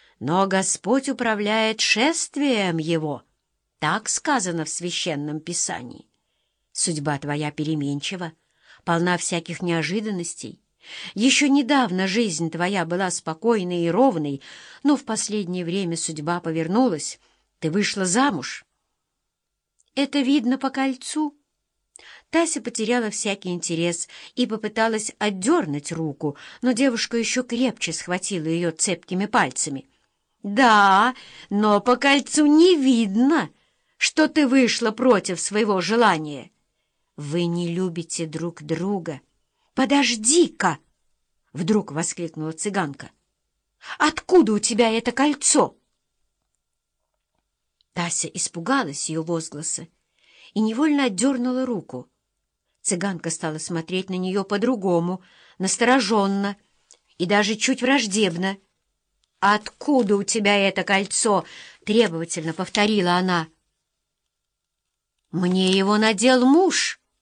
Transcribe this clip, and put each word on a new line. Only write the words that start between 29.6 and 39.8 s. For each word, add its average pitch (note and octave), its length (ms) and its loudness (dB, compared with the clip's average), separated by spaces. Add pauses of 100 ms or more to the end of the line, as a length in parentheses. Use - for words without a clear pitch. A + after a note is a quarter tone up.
«Да, G#3 720 4 (340)
но G#3 320 2
по B3 140 4
кольцу C#4+ 500 2
не D#4+ 300 8
видно, A#3+ 760 2 (480)
что - 300 2
ты D#4 200 2
вышла A#3+ 440 2
против A3 480 2
своего G#3 420 0
желания». E3 680 0 (680)
«Вы D3 280 -2
не E3+ 220 -2
любите E3+ 600 -6
друг E3 340 -8
друга». E3 600 -6 (520)
«Подожди-ка!» B3 1080 2 (760)